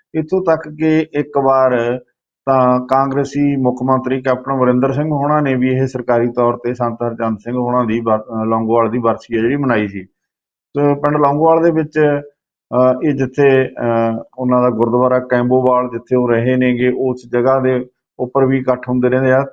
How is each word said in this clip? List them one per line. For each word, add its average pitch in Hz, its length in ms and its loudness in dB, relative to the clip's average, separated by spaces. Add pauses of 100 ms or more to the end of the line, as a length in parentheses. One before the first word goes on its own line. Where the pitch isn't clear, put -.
(140)
ਇੱਥੋਂ 160 300 -2
ਤੱਕ 160 240 -2
ਕਿ 156 460 0
ਇੱਕ 147 240 -4
ਵਾਰ 127 600 2 (480)
ਤਾਂ 127 400 2
ਕਾਂਗਰਸੀ 139 720 0
ਮੁੱਖ 127 260 0
ਮੰਤਰੀ 127 400 0
ਕੈਪਟਨ 131 300 -2
ਅਮਰਿੰਦਰ 127 400 2
ਸਿੰਘ 151 200 -2
ਹੋਣਾ 147 280 0
ਨੇ 139 140 0
ਵੀ 127 140 0
ਇਹ 131 180 0
ਸਰਕਾਰੀ 123 420 0
ਤੌਰ 120 280 0
ਤੇ 120 180 -6
ਸੰਤ 120 320 -4
ਹਰਚੰਦ 113 320 -4
ਸਿੰਘ 117 180 -8
ਹੋਣਾ 123 280 -2
ਦੀ 113 160 -2
ਬਰ-, 110 220 0
ਅ, 110 220 -8
ਲੌਂਗੋਵਾਲ 113 460 0
ਦੀ 120 80 -4
ਬਰਸੀ 113 380 -2
ਹੈ 110 60 -2
ਜਿਹੜੀ 127 140 0
ਮਨਾਈ 117 320 0
ਸੀ। 98 160 -12
ਤੇ - 880 -6
ਪਿੰਡ 147 220 -2
ਲੌਂਗੋਵਾਲ 151 460 2
ਦੇ 170 80 4
ਵਿੱਚ, 151 520 0 (520)
ਅ, 127 300 2
ਇਹ 147 80 2
ਜਿੱਥੇ, 131 560 2
ਅ, 117 560 -2 (140)
ਉਹਨਾਂ 123 240 0
ਦਾ 123 80 2
ਗੁਰਦੁਆਰਾ 123 480 2
ਕੈਂਬੋਵਾਲ 127 680 0
ਜਿੱਥੇ 117 280 -4
ਉਹ 123 120 0
ਰਹੇ 117 280 2
ਨੇਗੇ, 127 320 0
ਉਸ 127 340 -4 (100)
ਜਗ੍ਹਾ 131 280 2
ਦੇ 127 260 -2 (320)
ਉੱਪਰ 131 280 0
ਵੀ 135 120 0
ਇਕੱਠ 127 300 -2
ਹੁੰਦੇ 123 200 0
ਰਹਿੰਦੇ 131 240 2
ਆ 135 200 2